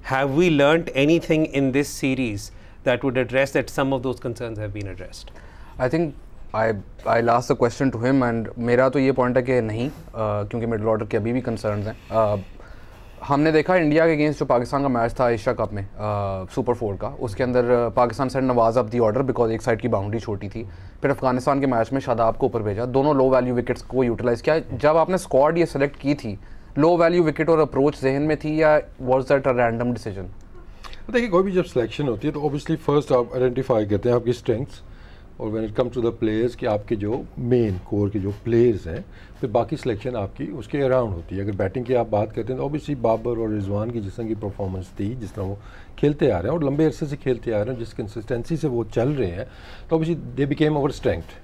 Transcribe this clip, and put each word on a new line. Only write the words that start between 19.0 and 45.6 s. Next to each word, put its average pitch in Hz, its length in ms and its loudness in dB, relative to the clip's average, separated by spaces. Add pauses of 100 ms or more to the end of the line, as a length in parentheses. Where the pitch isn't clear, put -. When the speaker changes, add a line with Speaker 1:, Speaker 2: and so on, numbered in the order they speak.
Speaker 2:
order 110 220 4
because 120 280 2
एक 113 120 -4
साइड 113 180 0
की 123 80 -2
बाउंड्री 107 320 -2
छोटी 104 280 -6
थी। 113 160 -10 (380)
फिर 139 80 2
अफगानिस्तान 135 500 0
के 139 60 2
मैच 117 260 2
में 135 80 0
शादाब 117 360 2
को 139 100 2
ऊपर 110 160 -2
भेजा, 107 220 -2
दोनों 135 320 2
लो 131 140 6
वैल्यू 123 240 4
विकेट्स 120 280 -2
को 127 220 0
यूटिलाइज 117 360 0
किया। 156 180 2
जब 147 380 2
आपने 170 220 2
स्क्वाड 151 400 2
ये 165 80 4
सिलेक्ट 143 300 -2
की 143 180 -2
थी, 117 240 -8 (400)
लो 165 180 6
वैल्यू 170 260 4
विकेट 156 260 2
और 165 100 6
अप्रोच 143 440 2
जहन 135 200 2
में 151 140 2
थी 156 260 -2
या 151 200 6 (200)
was 131 200 2
that 135 200 4
a 135 100 2
random 120 340 2
decision? 107 380 -4 (880)
Speaker 3:
देखिए, 240 160 0
कोई 185 140 4
भी 196 100 -2
जब 180 120 2
सिलेक्शन 127 440 -2
होती 113 200 -2
है 151 60 -4
तो 147 60 -6
obviously 147 360 -2 (140)
first 143 220 2
आप 123 220 4
आइडेंटिफाई 123 520 2
करते 104 220 0
हैं 120 80 4
आपकी 120 160 0
स्ट्रेंथ्स 117 500 -4 (580)
और 113 100 -4
when 110 200 -4
it 110 100 -2
comes 127 180 2
to 117 60 0
the 113 80 2 (100)
players 113 320 0
कि - 120 -6
आपके 107 300 0
जो 104 280 -4 (140)
मेन 120 400 2
कोर 101 320 0
के 107 80 -4
जो 95 120 -2
प्लेयर्स 117 560 2
हैं, 82 180 -8 (360)
फिर 131 100 -4
बाकी 117 260 0
सिलेक्शन 123 400 -4
आपकी 107 300 -6
उसके 147 320 -8
अराउंड 127 360 2
होती 82 220 -8
है। 95 60 -4
अगर 104 100 -2
बैटिंग 101 320 -2
की 123 100 0
आप 117 140 2
बात 107 240 0
करते 113 200 -6
हैं 131 100 -6
तो 139 60 -4
obviously 147 280 -4
बाबर 113 340 0
और 113 200 -2
रिजवान 104 400 -2
की 120 100 -6
जिस 98 160 -8
तरह 117 100 -6
की 110 80 -2
परफॉर्मेंस 95 640 -6
थी, 104 140 -4
जिस 117 200 -10
तरह 101 100 -6
वो 98 140 -6 (400)